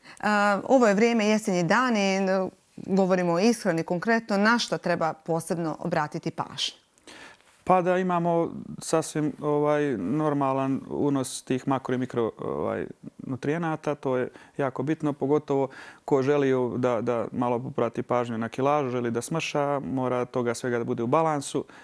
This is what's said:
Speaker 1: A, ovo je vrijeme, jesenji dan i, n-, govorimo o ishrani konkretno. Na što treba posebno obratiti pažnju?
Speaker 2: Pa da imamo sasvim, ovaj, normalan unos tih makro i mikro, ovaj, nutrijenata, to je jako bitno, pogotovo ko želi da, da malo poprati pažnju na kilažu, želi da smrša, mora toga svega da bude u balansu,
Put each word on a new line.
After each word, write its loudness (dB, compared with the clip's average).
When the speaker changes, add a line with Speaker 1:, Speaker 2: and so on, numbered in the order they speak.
Speaker 1:
A, 2
ovo 6
je 6
vrijeme, 4
jesenji 2
dan 2
i, 2
n-, 0
govorimo 2
o 2
ishrani 2
konkretno. 0
Na 4
što -2
treba 0
posebno -4
obratiti -4
pažnju? -6
Speaker 2:
Pa 4
da 2
imamo 0
sasvim, -2
ovaj, 0
normalan 0
unos -2
tih -2
makro 0
i 0
mikro, -2
ovaj, -4
nutrijenata, -4
to -2
je -2
jako -2
bitno, -2
pogotovo 0
ko 2
želi 2
da, 2
da 0
malo 0
poprati -2
pažnju 0
na -4
kilažu, 0
želi -2
da -2
smrša, -2
mora -2
toga -2
svega -2
da -2
bude -4
u -2
balansu, 0